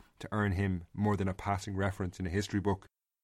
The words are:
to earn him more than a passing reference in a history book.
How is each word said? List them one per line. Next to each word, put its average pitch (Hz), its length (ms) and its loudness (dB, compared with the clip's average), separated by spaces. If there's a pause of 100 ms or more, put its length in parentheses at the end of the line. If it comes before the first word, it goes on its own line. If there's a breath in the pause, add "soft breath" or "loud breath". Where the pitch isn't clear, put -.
(180 soft breath)
to - 140 -10
earn 104 200 2
him 92 320 0 (100)
more 104 220 2
than 95 120 2
a 92 60 0
passing 98 420 -2
reference 95 420 -2
in 92 80 -2
a 87 40 -4
history 101 300 0
book. 95 260 0 (380)